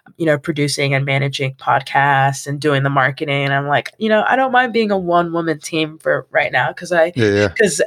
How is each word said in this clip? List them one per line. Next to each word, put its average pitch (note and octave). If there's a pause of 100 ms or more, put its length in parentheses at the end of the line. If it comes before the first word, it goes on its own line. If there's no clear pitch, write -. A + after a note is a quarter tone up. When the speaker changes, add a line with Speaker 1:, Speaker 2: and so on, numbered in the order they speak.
(160)
Speaker 1:
you E3+
know, D3
producing C#3+
and C3+
managing C#3
podcasts C3+
and C#3+
doing C#3+
the C#3
marketing. C#3
And C#3
I'm C#3
like, C#3
you A3
know, G#3+
I -
don't C4
mind B3
being G#3+
a G3
one-woman E3+
team D#3
for C#3+
right D3
now C#3
'cause E3+
I, E3+
Speaker 2:
Yeah, A2+
yeah. G2+
Speaker 1:
'cause -